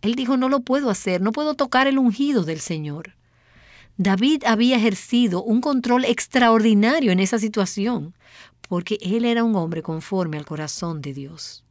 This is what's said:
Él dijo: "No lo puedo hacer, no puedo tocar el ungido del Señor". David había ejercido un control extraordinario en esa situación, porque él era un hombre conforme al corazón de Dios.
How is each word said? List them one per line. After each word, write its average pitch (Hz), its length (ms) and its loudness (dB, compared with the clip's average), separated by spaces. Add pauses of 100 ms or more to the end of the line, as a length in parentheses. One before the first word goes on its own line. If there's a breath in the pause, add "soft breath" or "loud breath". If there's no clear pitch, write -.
Él 226 120 0
dijo: 262 220 0
"No 254 140 0
lo 277 100 0
puedo 262 300 0
hacer, 185 320 -2
no 214 100 0
puedo 302 220 -2
tocar 262 320 2
el 269 120 2
ungido 254 460 2
del 156 160 -6
Señor". 151 540 -8 (800 soft breath)
David 202 500 2
había 240 300 4
ejercido 233 680 0
un 226 180 0
control 254 440 0
extraordinario 226 1040 4
en 180 80 4
esa 190 200 0
situación, 202 760 -4 (540 loud breath)
porque 175 320 -4
él 220 240 -2
era 233 180 2
un 226 140 2
hombre 165 260 -2
conforme 160 540 -4
al 151 80 -10
corazón 156 560 -8
de 139 140 -10
Dios. 139 560 -16